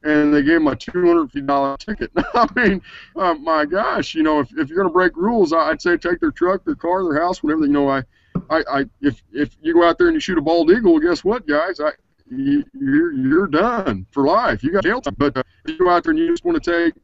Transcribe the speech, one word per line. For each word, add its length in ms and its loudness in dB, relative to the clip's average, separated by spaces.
and 320 2
they 80 4
gave 120 4
them 120 2
a 100 0
two 300 -2
hundred 200 4
fifty 160 -10
dollar 360 -2
ticket. 320 -8
<laughs> 120 -8
I 200 2
mean, 280 0
uh, 200 0
my 300 -2
gosh, 500 -4
you 80 0
know, 180 2
if, 180 -4
if 100 -4
you're 100 -4
gonna 140 0
break 240 2
rules, 360 0
I, 180 0
I'd 100 -4
say 160 0
take 240 -4
their 120 0
truck, 320 -2
their 100 -4
car, 300 -2
their 160 0
house, 220 -2
whatever. 220 0
You 80 2
know, 160 2
I, 140 0
I, 200 0
I, 140 -2
if, 220 -2
if 300 -4
you 100 -2
go 160 6
out 80 2
there 120 4
and 60 2
you 60 -2
shoot 160 -4
a 60 0
bald 280 2
eagle, 300 4
guess 240 0
what, 220 -2
guys? 340 -2
I, 120 -2
you, 320 -2
you're, 380 0
you're 340 0
done 640 -2
for 160 0
life. 360 0
You 100 -2
got 100 0
jail 180 -2
time. 160 -8
But, 220 0
uh, 40 -4
if 80 -8
you 60 -10
go 100 2
out 160 2
there 60 -2
and 80 0
you 100 0
just 160 -4
wanna 160 -2
take 320 -2